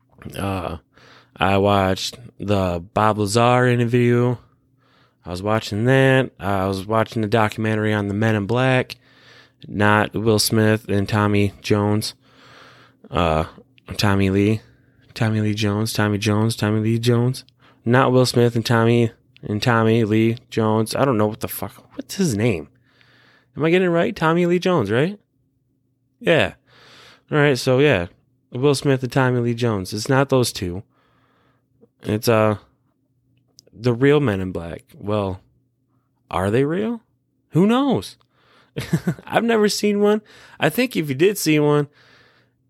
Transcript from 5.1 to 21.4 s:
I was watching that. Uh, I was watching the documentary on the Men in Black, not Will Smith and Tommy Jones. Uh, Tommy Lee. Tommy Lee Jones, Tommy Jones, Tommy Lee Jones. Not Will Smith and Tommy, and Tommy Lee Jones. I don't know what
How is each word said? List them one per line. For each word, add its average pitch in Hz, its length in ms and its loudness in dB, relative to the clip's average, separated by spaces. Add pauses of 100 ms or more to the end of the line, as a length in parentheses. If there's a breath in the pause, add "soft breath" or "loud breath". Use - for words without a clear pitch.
I 82 60 -14
was 90 120 -8
watching 107 420 -2
that. 131 460 2 (100)
Uh, - 40 -12
I 95 220 -2
was 98 200 -4
watching 110 360 -2
the 107 60 -4
documentary 107 640 0
on 104 160 -2
the 101 60 -4
Men 110 200 0
in 104 120 -2
Black, 127 500 0 (720 soft breath)
not 104 480 2
Will 107 240 2
Smith 110 500 0
and 98 200 -2
Tommy 104 520 0
Jones. 104 540 -2 (960 loud breath)
Uh, 80 340 0 (520)
Tommy 98 340 2
Lee. 101 300 2 (520 soft breath)
Tommy 110 280 -2
Lee 107 140 -2
Jones, 107 380 -2
Tommy 104 260 0
Jones, 107 380 0
Tommy 107 240 0
Lee 110 180 0
Jones. 120 460 0 (400 soft breath)
Not 127 280 4
Will 127 120 4
Smith 120 320 2
and 110 80 -2
Tommy, 117 460 2 (320)
and 104 200 -6
Tommy 113 420 2
Lee 113 340 0 (100)
Jones. 110 460 -2
I 127 100 -2
don't 131 140 0
know 107 80 2
what 107 140 -6